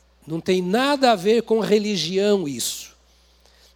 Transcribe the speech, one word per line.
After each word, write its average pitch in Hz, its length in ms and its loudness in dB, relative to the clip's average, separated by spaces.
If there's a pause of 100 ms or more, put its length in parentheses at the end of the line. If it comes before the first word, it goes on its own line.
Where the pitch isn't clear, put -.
(260)
Não 160 140 -8
tem 185 200 0
nada 247 520 2
a 214 40 4
ver 214 260 2
com 226 180 0
religião 196 840 0
isso. - 460 -8 (840)